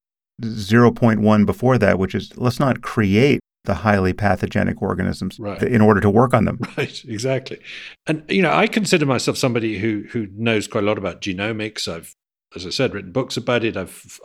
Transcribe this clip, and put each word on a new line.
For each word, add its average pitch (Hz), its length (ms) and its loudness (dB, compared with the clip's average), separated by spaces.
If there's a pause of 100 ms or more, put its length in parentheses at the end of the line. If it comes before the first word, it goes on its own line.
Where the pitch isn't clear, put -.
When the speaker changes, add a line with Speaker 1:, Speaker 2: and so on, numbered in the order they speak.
(440)
Speaker 1:
zero 113 480 4
point 110 280 2
one 104 240 6
before 123 340 2
that, 95 200 2
which 92 160 -2
is - 240 -8
let's 123 220 -2
not 127 220 0
create 110 580 2 (240)
the 98 100 -2
highly 98 380 2
pathogenic 98 720 -2
organisms 95 560 -4
Speaker 2:
Right. 104 220 -10
Speaker 1:
th-, 104 100 0
in 117 100 4
order 107 200 6
to 104 100 4
work 123 240 4
on 117 120 4
them. 120 120 -2 (100)
Speaker 2:
<laughs> - 80 -20
Right, - 300 -6
exactly. 127 540 -6 (480)
And, 156 200 -4
you 190 140 2
know, 151 100 2
I 170 140 4
consider 185 400 0
myself 127 320 0
somebody 113 400 -2
who, 107 320 -2
who 113 220 -6
knows 110 340 0
quite 107 160 -2
a 101 60 0
lot 107 100 0
about 92 220 -6
genomics. 107 680 -6
I've, 82 260 -12 (440)
as 90 100 -12
I 85 40 -12
said, 117 220 -2
written 95 200 -10
books 127 240 -4
about 120 260 -2
it. 104 140 -4
I've, - 480 -12